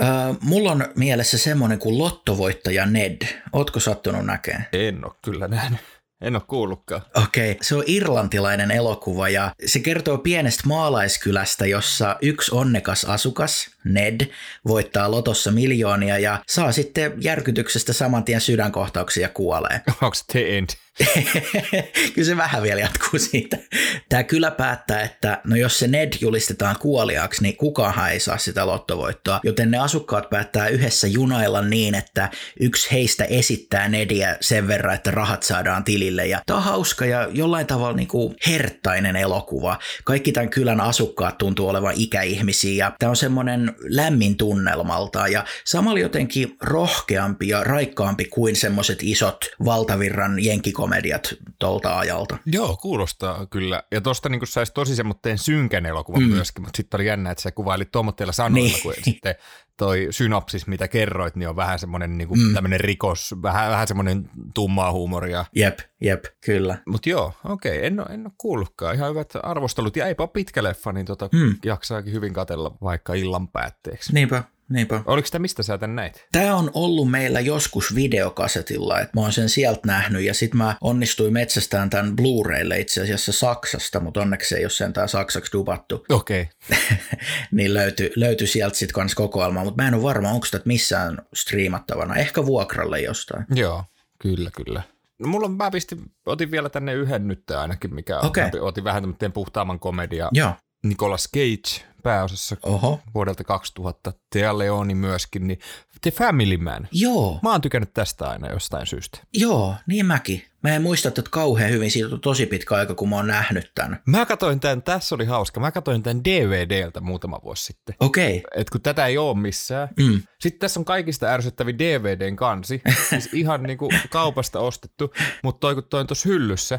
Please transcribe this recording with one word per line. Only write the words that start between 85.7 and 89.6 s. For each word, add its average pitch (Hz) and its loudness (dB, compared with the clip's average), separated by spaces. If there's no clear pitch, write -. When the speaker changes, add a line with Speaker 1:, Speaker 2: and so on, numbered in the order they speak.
Speaker 2:
Okei. 98 2
Speaker 1:
<laughs> - 2
Niin 101 4
löytyi, 98 0
löytyi 113 2
sieltä 101 0
sit - -2
kans 98 0
kokoelma, 92 0